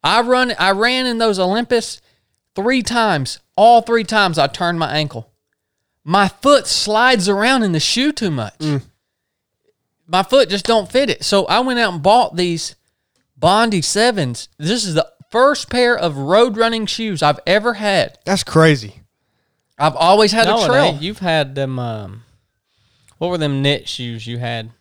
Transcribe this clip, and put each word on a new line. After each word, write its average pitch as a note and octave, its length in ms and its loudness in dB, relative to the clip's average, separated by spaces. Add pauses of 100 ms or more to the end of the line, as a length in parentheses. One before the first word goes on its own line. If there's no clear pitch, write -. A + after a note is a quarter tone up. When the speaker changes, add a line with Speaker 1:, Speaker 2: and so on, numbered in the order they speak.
Speaker 1:
I G3 180 2
run, B3 380 0
I F#3 120 2
ran B3 340 0
in A#3+ 120 -2
those A3 220 0
Olympus A3 640 -2 (540)
three A#3+ 260 0
times. G3+ 580 -2 (160)
All A#3 260 8
three A#3 220 0
times F#3+ 340 0
I C#3+ 100 2
turned E3+ 320 -4
my D3+ 140 -2
ankle. C#3+ 380 -6 (720)
My F#3 240 2
foot G3 400 2
slides G#3+ 640 0
around A3+ 340 2
in G3 80 0
the D#3+ 80 0
shoe C4 320 -2
too G#3 200 -4
much. A2+ 280 -6
Speaker 2:
Mm. D3+ 240 -2 (1200)
Speaker 1:
My F3+ 160 0
foot B3+ 260 2
just G3 160 -4
don't A3 260 0
fit C4 180 0
it. - 140 -4
So G3 220 0
I G3+ 160 0
went B3+ 180 -2
out G#3 140 0
and D#3 100 -8
bought G#3+ 320 2
these E3+ 400 -4 (600)
Bondi G3+ 440 2
sevens. G3 760 -2
This G#3 280 -4
is E3+ 100 -4
the D#3 120 0 (220)
first C4 400 0
pair A#3+ 280 2
of D#3 200 -2
road G3+ 400 2
running A3+ 280 0
shoes G3+ 380 -6
I've D3 240 2
ever G#3+ 280 0
had. G3 500 -2
Speaker 2:
That's F#3+ 180 -2
crazy. D3 560 2 (800)
Speaker 1:
I've D3+ 180 -2
always G3 360 4
had A3+ 160 2
Speaker 3:
No, A3 120 2
Speaker 1:
a G#3 40 0
Speaker 3:
it E3 40 0
Speaker 1:
trail. C4+ 180 4
Speaker 3:
ain't. D3 160 -2
You've F#3+ 180 -8
had D#3 360 -2
them, C3 240 -6
um, A2+ 440 -10 (920)
what F3 120 -4
were F3+ 80 -4
them C#3+ 240 -2
knit C#3 260 -2
shoes A#2 400 -10
you A#2+ 100 -8
had? A#2 440 -8